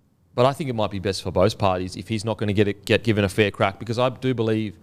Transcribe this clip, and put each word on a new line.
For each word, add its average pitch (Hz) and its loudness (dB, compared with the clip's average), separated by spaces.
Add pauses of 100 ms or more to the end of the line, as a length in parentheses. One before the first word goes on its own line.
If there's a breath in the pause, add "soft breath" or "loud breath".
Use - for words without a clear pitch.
(340)
but 123 4
I 139 4
think 139 -6
it 123 -4
might 107 -2
be 101 -8
best 95 -4
for 95 -4
both 95 2
parties 92 0
if 98 -10
he's 110 -4
not 113 -4
gonna 107 -2
get 98 4
a, 101 0
get - 0
given 104 2
a 98 0
fair 101 2
crack, 98 0
because 113 -6
I 127 2
do 127 -4
believe 110 -2